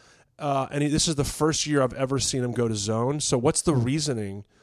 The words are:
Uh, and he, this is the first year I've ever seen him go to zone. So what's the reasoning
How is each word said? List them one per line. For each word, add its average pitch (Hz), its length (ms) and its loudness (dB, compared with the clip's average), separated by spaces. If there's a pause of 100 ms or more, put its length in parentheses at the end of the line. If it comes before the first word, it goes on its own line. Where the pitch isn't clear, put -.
(380)
Uh, 139 320 -2
and 143 120 -2
he, 147 60 2
this 151 180 2
is 160 100 0
the 135 80 0
first 151 420 0
year 147 160 4
I've 123 100 2
ever 135 260 0
seen 127 240 -2
him 120 100 -2
go 120 160 0
to 113 60 0
zone. 113 460 -2
So - 160 0
what's 135 240 2
the 165 140 2
reasoning 117 720 -2 (180)